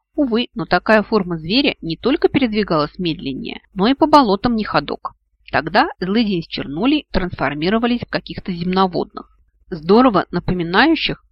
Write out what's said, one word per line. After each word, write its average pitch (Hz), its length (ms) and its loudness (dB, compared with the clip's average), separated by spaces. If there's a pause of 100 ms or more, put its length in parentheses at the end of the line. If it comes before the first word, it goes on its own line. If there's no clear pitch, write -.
(140)
Увы, 240 400 0
но 165 120 -6
такая 202 380 2
форма 180 340 -2
зверя 208 420 0
не 160 160 -6
только 285 320 0
передвигалась 208 680 0
медленнее, 147 640 -6 (140)
но 190 120 0
и 262 80 4
по 311 120 2
болотам 247 500 4
не 214 80 -2
ходок. - 500 -4 (380)
Тогда 160 360 2 (120)
Злыдень 196 420 0
с - 40 -10
Чернулей 185 640 -2
трансформировались 185 880 -2
в - 100 -12
каких-то - 420 -8
земноводных, 175 800 -2 (420)
здорово 190 560 4
напоминающих 180 1000 0